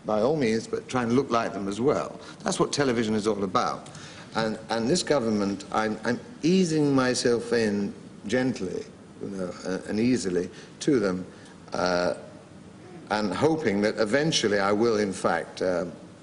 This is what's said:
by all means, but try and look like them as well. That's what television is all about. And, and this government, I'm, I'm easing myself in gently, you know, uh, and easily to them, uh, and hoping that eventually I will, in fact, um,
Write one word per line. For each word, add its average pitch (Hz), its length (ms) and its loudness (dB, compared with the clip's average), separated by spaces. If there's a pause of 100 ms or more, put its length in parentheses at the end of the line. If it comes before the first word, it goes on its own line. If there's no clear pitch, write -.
by 107 160 2
all 147 160 4
means, 113 300 2
but - 200 -6
try 127 160 0
and 117 100 2
look 131 180 4
like 113 220 2
them 98 140 -4
as 101 140 -4
well. 107 360 2 (260)
That's - 160 0
what 165 120 0
television 120 440 2
is 107 120 0
all 101 160 0
about. 95 460 -2 (460)
And, 110 220 0 (120)
and 117 200 0
this 180 140 2
government, 107 680 0
I'm, 110 340 0
I'm 117 140 0 (240)
easing 160 500 4
myself 123 600 2
in 101 400 2 (340)
gently, 110 560 -2 (400)
you 104 60 -6
know, 92 240 -6 (120)
uh, 92 120 -2 (100)
and 104 140 0
easily 95 480 2 (320)
to 139 180 4
them, 92 260 0 (460)
uh, 90 440 2 (920)
and 104 240 0
hoping 123 460 2
that 104 200 2
eventually 113 600 2
I 98 140 4
will, 110 240 4
in 101 160 0
fact, 92 480 -2
um, 87 320 0 (300)